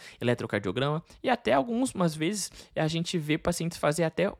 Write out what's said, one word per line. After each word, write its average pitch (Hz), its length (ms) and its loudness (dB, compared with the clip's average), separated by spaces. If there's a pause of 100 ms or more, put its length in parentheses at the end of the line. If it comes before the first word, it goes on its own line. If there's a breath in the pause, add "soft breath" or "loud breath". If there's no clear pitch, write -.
(200 loud breath)
eletrocardiograma 120 840 0 (220 loud breath)
e 254 60 0
até - 240 2
algumas 240 600 2
vezes 175 380 -2 (240 loud breath)
a 156 140 0
gente 170 280 -2
vê 151 200 0
pacientes 170 400 -4
fazer 156 260 2
até 165 260 0 (100)